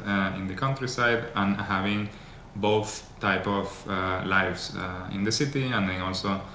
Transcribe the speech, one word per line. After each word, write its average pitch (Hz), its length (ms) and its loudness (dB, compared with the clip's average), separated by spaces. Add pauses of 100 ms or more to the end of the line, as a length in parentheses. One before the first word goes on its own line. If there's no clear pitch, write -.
uh, 98 280 2
in 95 140 -4
the 95 60 -4
countryside 123 680 2 (100)
and 101 260 2
having 101 480 0 (460)
both 107 520 2 (140)
type 95 260 2
of, 98 420 -2
uh, 92 360 0
lives, 92 520 2
uh, 90 380 -6
in 98 100 0
the 110 80 2
city 139 340 2
and 107 220 2
then 92 120 -2
also 95 400 0 (140)